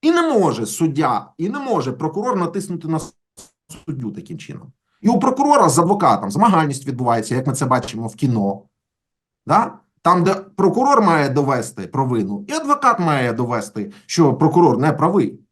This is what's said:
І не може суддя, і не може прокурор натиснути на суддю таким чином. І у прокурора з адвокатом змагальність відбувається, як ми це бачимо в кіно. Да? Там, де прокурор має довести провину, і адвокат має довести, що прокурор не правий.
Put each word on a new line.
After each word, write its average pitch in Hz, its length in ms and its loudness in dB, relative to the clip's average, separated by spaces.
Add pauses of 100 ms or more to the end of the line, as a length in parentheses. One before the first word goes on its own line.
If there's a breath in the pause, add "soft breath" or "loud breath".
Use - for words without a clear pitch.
І 311 100 2
не 349 100 2
може 196 440 2
суддя, 139 600 -2 (100)
і 175 120 -4
не 277 100 -6
може 185 320 -2
прокурор 202 460 -4
натиснути 170 500 -6
на 160 120 -2 (840)
суддю 131 260 -8
таким 90 260 -14
чином. - 340 -18 (300)
І 208 80 2
у 220 100 2
прокурора 254 500 4
з 135 100 2
адвокатом 135 520 2
змагальність 156 560 2
відбувається, 123 480 -2
як 131 120 -2
ми 135 60 -2
це 139 120 -4
бачимо 117 420 -2
в - 80 -12
кіно. 104 460 -2 (840)
Да? 202 280 2 (280)
Там, 175 220 2
де 190 100 2
прокурор 226 680 2
має 160 280 2
довести 127 580 -2
провину, 110 600 -4
і 277 60 -6
адвокат 285 460 0
має 139 340 0
довести, 113 580 -6 (140 loud breath)
що 147 280 2
прокурор 151 440 4
не 143 160 2
правий. 196 460 0 (120)